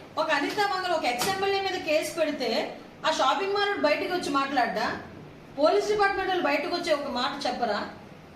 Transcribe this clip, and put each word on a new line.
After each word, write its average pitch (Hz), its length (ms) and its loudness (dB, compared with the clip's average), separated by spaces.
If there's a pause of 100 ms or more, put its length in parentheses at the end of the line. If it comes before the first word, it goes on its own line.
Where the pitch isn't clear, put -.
(180)
ఒక - 120 2
అనిత 311 300 0
మంగళ, 370 320 0
ఒక 311 120 2
ఎక్స్ 247 240 0
ఎమ్మెల్యే 392 320 0
మీద 370 200 -2
కేసు 320 400 0
పెడితే 285 560 0 (300)
ఆ 311 40 4
షాపింగ్ 320 420 2
మాల్ 403 160 2
వాడు 392 120 -2
బయటకు 302 340 2
వచ్చి - 160 -2
మాట్లాడ్డా, 277 720 0 (560)
పోలీస్ 381 300 4
డిపార్ట్‌మెంట్ 392 420 2
వాళ్ళు 359 140 2
బయటకు 311 320 0
వచ్చి 330 160 -2
ఒక 277 180 0
మాట 254 360 -2
చెప్పరా? 220 420 -2 (480)